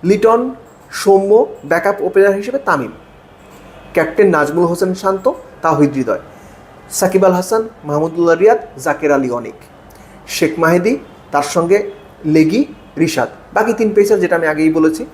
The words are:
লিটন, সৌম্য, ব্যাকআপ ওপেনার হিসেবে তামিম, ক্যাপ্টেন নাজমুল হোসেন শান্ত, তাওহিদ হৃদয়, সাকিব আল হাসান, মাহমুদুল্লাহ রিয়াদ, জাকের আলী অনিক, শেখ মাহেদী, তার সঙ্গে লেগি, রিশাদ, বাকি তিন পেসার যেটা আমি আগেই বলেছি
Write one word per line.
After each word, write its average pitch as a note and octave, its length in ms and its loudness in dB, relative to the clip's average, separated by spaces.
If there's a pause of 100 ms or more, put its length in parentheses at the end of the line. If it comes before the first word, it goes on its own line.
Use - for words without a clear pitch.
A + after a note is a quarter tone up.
লিটন, A3+ 460 2 (400)
সৌম্য, G3 560 2 (180)
ব্যাকআপ E3+ 360 -2
ওপেনার G3 340 2
হিসেবে A#3 240 -6
তামিম, C#3 340 -2 (1000)
ক্যাপ্টেন E3 380 2
নাজমুল D3+ 340 0
হোসেন F3 300 -2
শান্ত, F#3+ 380 -2 (300)
তাওহিদ D3 320 2
হৃদয়, A#2 260 -2 (680)
সাকিব F#3+ 340 0
আল F#3 80 4
হাসান, A3 360 -2 (160)
মাহমুদুল্লাহ E3 540 0
রিয়াদ, A3 200 4 (200)
জাকের D3 340 -2
আলী C3+ 180 0
অনিক, A#2+ 240 -8 (720)
শেখ - 320 -2
মাহেদী, F3 380 2 (360)
তার C#3+ 100 0
সঙ্গে F3+ 480 0 (340)
লেগি, D#3+ 400 2 (340)
রিশাদ, D3 300 0 (240)
বাকি A3 200 0
তিন A3 220 0
পেসার G3+ 260 2
যেটা F3 160 0
আমি E3 100 -2
আগেই D#3 260 0
বলেছি D#3+ 420 0